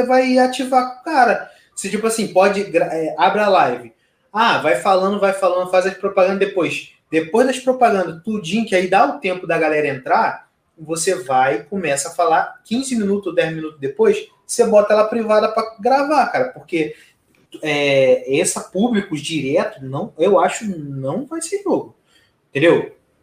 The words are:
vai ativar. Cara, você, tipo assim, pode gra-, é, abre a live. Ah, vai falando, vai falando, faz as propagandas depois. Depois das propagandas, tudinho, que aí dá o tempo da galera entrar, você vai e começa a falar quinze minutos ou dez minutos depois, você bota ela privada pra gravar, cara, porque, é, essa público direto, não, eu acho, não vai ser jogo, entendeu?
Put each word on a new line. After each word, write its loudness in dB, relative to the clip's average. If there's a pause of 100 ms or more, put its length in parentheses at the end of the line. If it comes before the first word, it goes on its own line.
vai 2
ativar. 0
Cara, 2 (240)
você, -8
tipo -2
assim, -2
pode 2
gra-, 4
é, -4
abre 2
a 2
live. 2 (400)
Ah, 2
vai 0
falando, 0
vai 2
falando, 0
faz 2
as -4
propagandas 0
depois. -4 (180)
Depois 2
das -2
propagandas, 0
tudinho, -4
que -2
aí 0
dá 4
o -4
tempo -6
da 0
galera 0
entrar, -2 (300)
você -4
vai 0
e -12
começa -4
a -14
falar -2
quinze -4
minutos -2
ou -6
dez 0
minutos -10
depois, 0 (180)
você 0
bota 4
ela 4
privada 0
pra -6
gravar, 2
cara, -2
porque, -6 (680)
é, 2
essa -2
público -2
direto, -4
não, -8
eu 4
acho, -2
não -6
vai -10
ser -8
jogo, -4 (560)
entendeu? 2 (280)